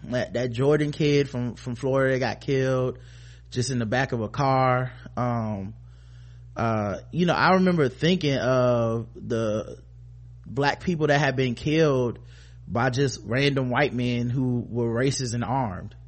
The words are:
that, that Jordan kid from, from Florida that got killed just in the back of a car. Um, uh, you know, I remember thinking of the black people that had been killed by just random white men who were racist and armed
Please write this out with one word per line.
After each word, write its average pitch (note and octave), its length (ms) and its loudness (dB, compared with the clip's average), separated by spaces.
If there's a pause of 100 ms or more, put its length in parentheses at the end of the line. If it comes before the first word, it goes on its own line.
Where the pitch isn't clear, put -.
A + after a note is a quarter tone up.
that, A#2+ 300 -4
that B2 180 -2
Jordan D3 400 2
kid C#3+ 380 2
from, B2 260 -4
from B2 200 -8
Florida C3 380 0
that C3 60 0
got A#2+ 220 -4
killed C3 560 0 (540)
just B2 180 -2
in C3 100 -2
the A#2 60 0
back B2 280 0
of A#2 80 -2
a G#2 80 -4
car. C3 640 2 (240)
Um, A2 580 -2 (800)
uh, G#2+ 420 0 (140)
you F3 140 2
know, E3 80 2
I C#3+ 220 4
remember F3+ 320 4
thinking D3+ 480 2
of A#2+ 800 2
the A2 600 -4 (680)
black C#3 360 0
people D#3 260 0
that C#3+ 120 6
had C#3 160 2
been C3 180 2
killed C#3+ 680 2 (480)
by A#2+ 220 2
just C3 360 0
random C3 440 2
white B2 240 2
men A#2+ 360 0
who B2 380 0
were A#2 220 -2
racist B2 440 0
and A#2+ 100 -2
armed G#2 520 -4 (120)